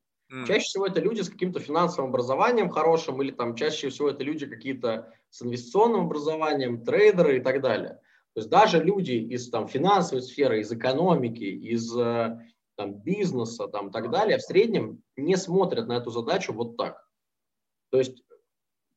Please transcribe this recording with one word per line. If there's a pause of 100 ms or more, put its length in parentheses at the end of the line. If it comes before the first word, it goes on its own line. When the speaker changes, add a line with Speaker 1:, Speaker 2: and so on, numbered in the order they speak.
(300)
Speaker 1:
М.
Speaker 2:
Чаще
всего
это
люди
с
каким-то
финансовым
образованием
хорошим,
или
там
чаще
всего
это
люди
какие-то (160)
с
инвестиционным
образованием,
трейдеры
и
так
далее. (340)
То
есть
даже
люди
из,
там,
финансовой
сферы,
из
экономики,
из,
э, (380)
там,
бизнеса,
там,
так
далее,
в
среднем (140)
не
смотрят
на
эту
задачу
вот
так. (840)
То
есть (720)